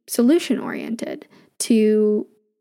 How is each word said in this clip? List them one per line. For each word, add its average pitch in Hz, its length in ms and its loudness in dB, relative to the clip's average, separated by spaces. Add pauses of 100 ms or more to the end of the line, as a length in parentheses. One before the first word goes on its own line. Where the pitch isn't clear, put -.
solution-oriented, - 1200 -2 (320)
to 214 640 2 (340)